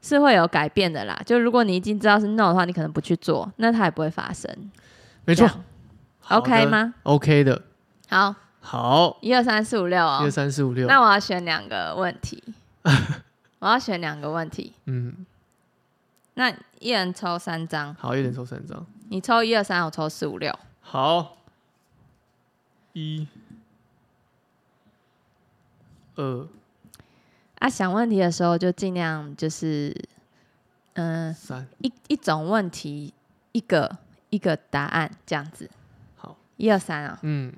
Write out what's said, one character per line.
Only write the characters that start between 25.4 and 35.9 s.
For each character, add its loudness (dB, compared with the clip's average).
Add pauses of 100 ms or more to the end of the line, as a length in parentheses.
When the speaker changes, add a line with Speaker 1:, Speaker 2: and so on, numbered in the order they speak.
Speaker 2:
二。 -6 (1120)
Speaker 1:
啊， 0
想 -4
问 0
题 0
的 2
时 -2
候 2
就 0
尽 -4
量 -6
就 -6
是， -6 (1000)
嗯， -6
Speaker 2:
三。 -14 (100)
Speaker 1:
一， -6 (140)
一 -2
种 -2
问 0
题， -12 (380)
一 -2
个， 0 (340)
一 -2
个 0
答 -6
案 -2 (160)
这 -6
样 -6
子。 -18 (480)